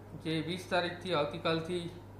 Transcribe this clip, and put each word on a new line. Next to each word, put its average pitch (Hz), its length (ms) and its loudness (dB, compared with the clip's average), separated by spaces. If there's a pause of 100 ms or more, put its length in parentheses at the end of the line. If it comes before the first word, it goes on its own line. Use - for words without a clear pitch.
(240)
જે 160 240 2
વીસ 180 220 -4
તારીખથી, 175 440 2
આવતીકાલથી 165 760 2 (300)